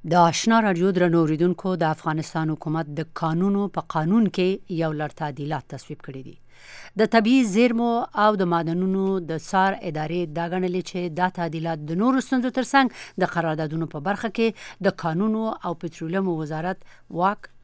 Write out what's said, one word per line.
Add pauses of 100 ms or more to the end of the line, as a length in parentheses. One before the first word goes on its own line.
(120)
د
آشنا
راډیو
درنو
اوریدونکو، (100)
د (120)
افغانستان
حکومت
د (140)
کانونو (140)
په (140)
قانون
کې
یو
لړ
تعدیلات
تصویب
کړي
دي. (640)
د
طبیعي
زیرمو (340)
او (120)
د
معدنونو (160)
د
څار (120)
ادارې
دا
ګڼلي
چې
دا
تعدیلات
د
نورو
ستونزو
ترڅنګ (380)
د
قراردادونو
په
برخه
کې
د
کانونو
او
پټرولیمو
وزارت (300)
واک